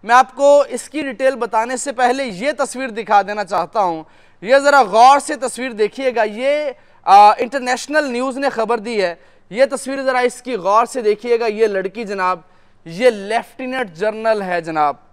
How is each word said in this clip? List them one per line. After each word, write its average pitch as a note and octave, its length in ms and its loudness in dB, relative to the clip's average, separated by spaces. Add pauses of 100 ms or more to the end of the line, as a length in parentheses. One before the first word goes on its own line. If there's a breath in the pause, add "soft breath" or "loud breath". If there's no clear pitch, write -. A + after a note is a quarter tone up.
मैं A3+ 100 2
आपको C#4 500 4
इसकी C#4+ 380 -8
डिटेल C4+ 320 -2
बताने A#3 420 -4
से C#4+ 140 -8
पहले B3 320 0
ये A#3+ 300 -6
तस्वीर C4 380 -6
दिखा G#3 320 0
देना G#3 200 -6
चाहता G3 380 -4
हूँ। E3 240 -4 (380 soft breath)
ये B3+ 160 4
ज़रा C#4 240 4
गौर A#3+ 360 6
से D4+ 160 -6
तस्वीर A#3+ 380 -8
देखिएगा, A3 500 -2
ये, C4 520 -4 (320 soft breath)
अ, G#3 320 8
इंटरनेशनल B3+ 640 -2
न्यूज़ B3+ 340 -4
ने C#4 100 -2
ख़बर A3+ 300 -2
दी G#3+ 220 -4
है। E3+ 180 -4 (320 soft breath)
ये A#3+ 140 2
तस्वीर C4+ 360 -8
ज़रा C4 200 0
इसकी B3 360 -4
गौर G3+ 280 2
से B3 160 -8
देखिएगा। A3+ 460 -2
ये G#3+ 200 0
लड़की G3 380 -6
जनाब, F#3 380 -4 (440)
ये G#3+ 240 2
लेफ्टिनेंट A3+ 840 -8
जनरल G#3+ 500 -2
है F3+ 180 -4
जनाब D#3 380 -2 (140)